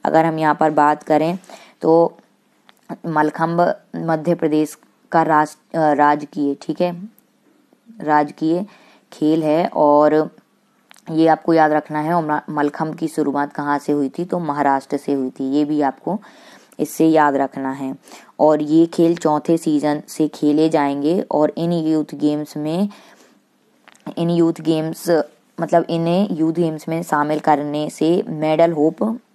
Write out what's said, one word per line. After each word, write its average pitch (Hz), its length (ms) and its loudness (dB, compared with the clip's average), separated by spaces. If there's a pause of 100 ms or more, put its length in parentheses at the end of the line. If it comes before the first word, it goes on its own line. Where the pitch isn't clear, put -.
अगर 160 220 2
हम 160 140 -2
यहाँ 151 200 0
पर 156 120 2
बात 151 320 2
करें 160 360 0 (420)
तो 170 360 2 (880)
मलखम्ब 165 680 0 (200)
मध्य 165 400 -2
प्रदेश 156 420 -2 (340)
का 165 120 4
राज-, 156 520 0
अ, 156 180 2
राजकीय, 147 680 0
ठीक 156 200 -6
है, 175 220 -4 (960)
राजकीय 151 640 0 (480)
खेल 156 300 0
है 156 240 2
और 151 680 2 (760)
ये 160 160 4
आपको 160 260 2
याद 156 180 4
रखना 151 280 -2
है। 151 140 -2
और 160 180 -2
म-, - 220 -4
मलखम्ब 151 420 -4
की 165 120 -6
शुरुआत 143 460 -2
कहाँ 143 260 -2
से - 120 -4
हुई 143 180 0
थी? 175 160 -6
तो 185 140 -4
महाराष्ट्र 143 580 -2
से 143 160 -4
हुई 131 160 -4
थी, 131 220 -6
ये 147 140 2
भी 147 160 -2
आपको - 380 -4 (600)
इससे 151 260 0
याद 151 300 4
रखना 135 360 -4
है। 135 240 -8 (440)
और 151 220 4
ये 156 240 4
खेल 170 300 0
चौथे 160 420 0
सीजन 151 500 -2
से - 200 -4
खेले 151 420 0
जाएंगे 147 600 0
और 151 260 0
इन 170 140 -2
यूथ 156 440 -2
गेम्स 147 420 -4
में, 160 320 -4 (1300)
इन 170 120 -2
यूथ 165 320 2
गेम्स, 160 480 -2 (520)
मतलब 165 280 2
इन्हें 170 420 0
यूथ 160 220 0
गेम्स 160 360 -2
में 165 140 -4
शामिल 151 360 0
करने 147 500 0
से 165 400 0
मेडल 156 420 2
होप 160 480 0 (160)